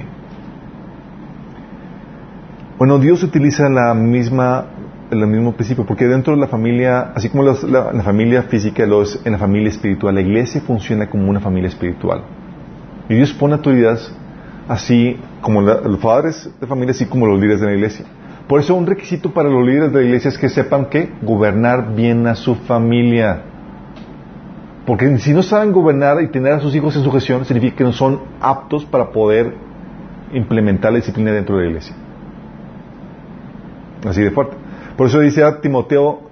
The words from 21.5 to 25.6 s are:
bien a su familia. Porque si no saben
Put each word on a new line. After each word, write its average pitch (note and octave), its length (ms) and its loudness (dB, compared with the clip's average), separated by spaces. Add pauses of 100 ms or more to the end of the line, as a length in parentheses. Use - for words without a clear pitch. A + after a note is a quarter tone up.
bien A#2 320 2
a A2+ 80 0
su A#2+ 200 -2
familia. A#2 840 2 (1400)
Porque B2+ 320 2
si C#3+ 160 2
no F3+ 100 4
saben G#3 280 2